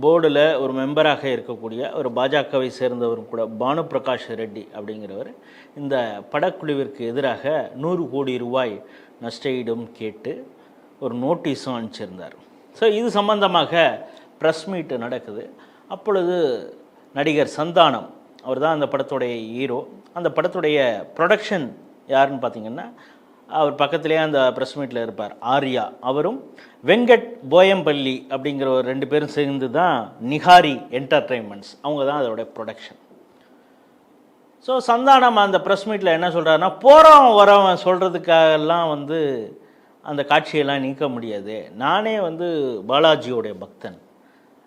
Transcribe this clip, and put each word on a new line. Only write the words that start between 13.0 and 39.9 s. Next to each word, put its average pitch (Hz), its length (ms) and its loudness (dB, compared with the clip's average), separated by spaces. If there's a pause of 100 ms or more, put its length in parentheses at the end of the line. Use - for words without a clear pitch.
சம்பந்தமாக 170 920 0 (340)
பிரஸ் 160 300 -2
மீட் 147 280 -8
நடக்குது. 117 520 -10 (380)
அப்பொழுது 185 480 -2 (800)
நடிகர் 147 440 0
சந்தானம், 156 520 2 (340)
அவர் 127 160 -4
தான் 156 140 0
அந்த 143 240 -2
படத்துடைய 123 560 -6
ஹீரோ. 131 340 -6 (260)
அந்த 175 160 -4
படத்துடைய 143 760 0 (100)
ப்ரொடக்ஷன் 180 560 0 (360)
யாருன்னு 135 400 0
பார்த்தீங்கன்னா, 117 440 -12 (560)
அவர் 147 280 -2
பக்கத்துலேயே 151 400 -2
அந்த 143 380 0
பிரஸ் 131 240 -8
மீட்டில் 123 240 -8
இருப்பார், 107 400 -10
ஆர்யா. 123 500 -2 (100)
அவரும் 151 520 -6 (320)
வெங்கட் 226 440 4 (200)
போயம்பள்ளி 151 800 2
அப்படிங்கிற 135 380 -6
ஒரு 131 140 2
ரெண்டு 135 260 -6
பேரும் 147 200 -2
சேர்ந்து 139 440 -4
தான் 139 420 -2 (160)
நிகாரி 151 460 6 (160)
என்டர்டெயின்மெண்ட்ஸ், 123 800 -4 (100)
அவங்க 143 240 -4
தான் 143 180 -2
அதோட 113 320 -6
ப்ரொடக்ஷன். - 440 -14 (1600)
So, 254 180 -4 (100)
சந்தானம் 247 480 6
அந்த 196 260 2
பிரஸ் 190 260 -2
மீட்டில் 202 200 -4
என்ன 170 220 2
சொல்கிறாருன்னா, 165 500 2
போகிறவன் 285 540 10
வரவன் 196 500 6
சொல்கிறதுக்காகலாம் 165 1080 2
வந்து 147 280 -4 (840)